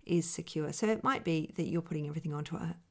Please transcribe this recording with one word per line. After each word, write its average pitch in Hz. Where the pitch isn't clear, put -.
is 170
secure. -
So -
it 220
might 269
be 160
that 160
you're 165
putting 151
everything 151
onto 151
a, -